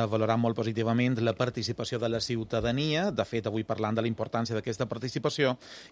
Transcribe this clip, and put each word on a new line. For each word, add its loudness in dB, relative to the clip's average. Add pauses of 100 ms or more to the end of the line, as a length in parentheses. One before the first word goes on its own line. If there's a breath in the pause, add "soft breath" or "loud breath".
valorat 2
molt 2
positivament 2
la 2
participació -2
de 0
la 0
ciutadania, 0
de 0
fet, -2
avui 0
parlant 0
de 2
la 0
importància -2
d'aquesta -4
participació 0 (340 loud breath)